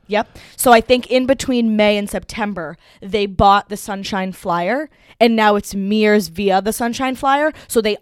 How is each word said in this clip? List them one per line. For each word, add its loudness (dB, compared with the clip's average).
Yep. -4
So 2
I 8
think 0
in 2
between 0
May 2
and -6
September, -8
they -4
bought 4
the -8
Sunshine -6
Flyer, -4
and 4
now 4
it's -6
Mears 2
via 0
the -2
Sunshine -4
Flyer. 0
So -2
they 0